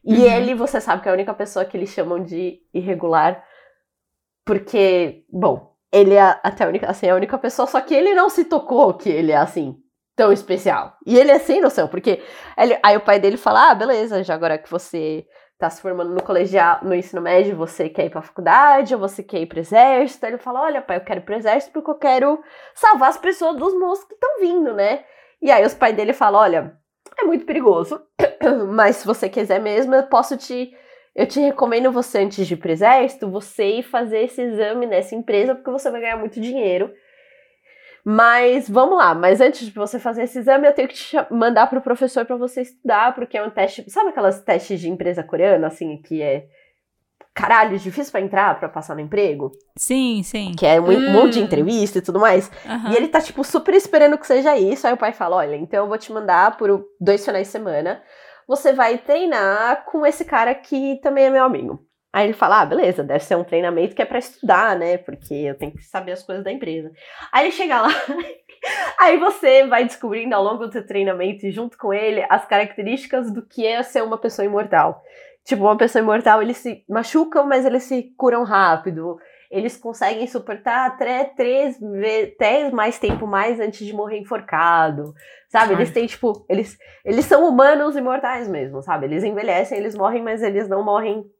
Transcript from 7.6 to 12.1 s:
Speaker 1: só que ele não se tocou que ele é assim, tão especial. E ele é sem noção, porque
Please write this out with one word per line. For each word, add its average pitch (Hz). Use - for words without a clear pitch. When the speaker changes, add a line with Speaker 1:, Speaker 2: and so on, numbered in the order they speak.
Speaker 1:
só -
que 269
ele 359
não -
se -
tocou 262
que -
ele 156
é 147
assim, 143
tão 214
especial. 180
E 240
ele 277
é -
sem 370
noção, 208
porque 185